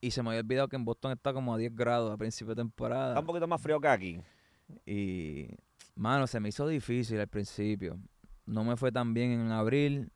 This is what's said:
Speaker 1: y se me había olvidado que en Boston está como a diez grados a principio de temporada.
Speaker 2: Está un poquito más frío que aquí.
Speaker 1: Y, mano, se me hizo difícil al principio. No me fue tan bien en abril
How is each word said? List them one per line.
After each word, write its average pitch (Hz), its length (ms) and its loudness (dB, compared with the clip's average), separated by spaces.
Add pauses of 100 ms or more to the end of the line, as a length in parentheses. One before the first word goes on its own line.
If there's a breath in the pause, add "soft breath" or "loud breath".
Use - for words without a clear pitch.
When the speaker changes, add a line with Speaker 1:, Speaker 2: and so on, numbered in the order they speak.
Speaker 1:
y 127 100 -2
se 120 140 -2
me 117 60 -2
había 113 100 0
olvidado 127 280 0
que - 60 -10
en 127 100 -4
Boston 117 280 -2
está 131 200 -2
como 127 220 2
a 110 40 2
diez 117 140 0
grados 117 400 4
a 107 40 -4
principio 110 400 -4
de 117 60 0
temporada. 120 480 0
Speaker 2:
Está 123 100 2
un 156 60 -2
poquito 170 200 0
más 170 160 0
frío 151 180 4
que 143 60 2
aquí. 95 340 4 (640 soft breath)
Speaker 1:
Y, 87 680 -4 (440)
mano, 127 320 2
se 120 140 -2
me 104 80 -2
hizo 143 180 -2
difícil 120 540 0
al 104 80 -2
principio. 101 720 -4 (460)
No 110 180 -2
me 120 120 2
fue 127 140 2
tan 120 240 0
bien 120 160 2
en 117 220 0
abril 139 640 2